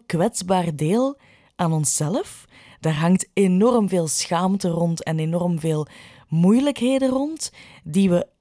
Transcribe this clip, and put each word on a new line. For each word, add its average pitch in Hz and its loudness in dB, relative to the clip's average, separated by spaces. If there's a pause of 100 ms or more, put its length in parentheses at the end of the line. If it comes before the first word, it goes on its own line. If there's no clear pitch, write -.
kwetsbaar 180 -2
deel 233 0 (380)
aan 165 0
onszelf. 156 -4 (360)
Daar 160 0
hangt 170 2
enorm 202 2
veel 175 0
schaamte 185 -2
rond 165 -2
en 160 -4
enorm 170 -2
veel 151 -2 (420)
moeilijkheden 254 2
rond, 285 -4 (320)
die 185 2
we 175 0 (140)